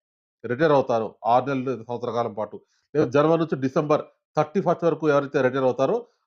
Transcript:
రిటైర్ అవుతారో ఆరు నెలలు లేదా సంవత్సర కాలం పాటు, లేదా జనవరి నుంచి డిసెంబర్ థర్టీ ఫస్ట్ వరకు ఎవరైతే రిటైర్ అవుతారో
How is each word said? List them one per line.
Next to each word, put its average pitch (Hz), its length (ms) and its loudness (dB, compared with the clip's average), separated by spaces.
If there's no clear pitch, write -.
రిటైర్ 127 260 0
అవుతారో 117 440 0
ఆరు 123 200 4
నెలలు 135 240 -4
లేదా 113 140 -6
సంవత్సర 120 280 -8
కాలం 113 220 -4
పాటు, 104 280 -10
లేదా 139 140 0
జనవరి 151 300 4
నుంచి 156 220 -4
డిసెంబర్ 147 420 0
థర్టీ 156 240 0
ఫస్ట్ 170 220 -2
వరకు 156 260 0
ఎవరైతే 143 320 2
రిటైర్ 131 220 0
అవుతారో 135 440 0